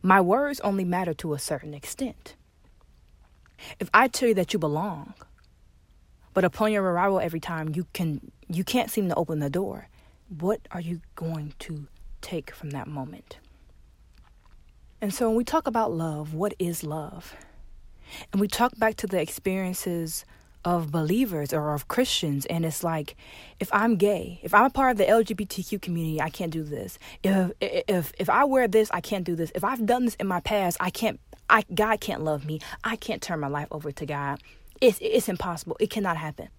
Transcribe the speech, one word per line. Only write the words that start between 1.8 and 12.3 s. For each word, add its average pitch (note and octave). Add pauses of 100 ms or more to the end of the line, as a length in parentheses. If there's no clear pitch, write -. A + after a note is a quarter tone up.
If -
I B3
tell B3
you A3
that F3+
you G3+
belong, D#3 (1160)
but F#3
upon G#3+
your G3+
arrival F#3
every E3
time, D#3+
you F3
can, D#3+ (180)
you F3
can't -
seem G3
to E3+
open D#3+
the C#3+
door, - (400)
what F#3 (100)
are F3
you E3+ (160)
going D#3
to D3 (320)
take -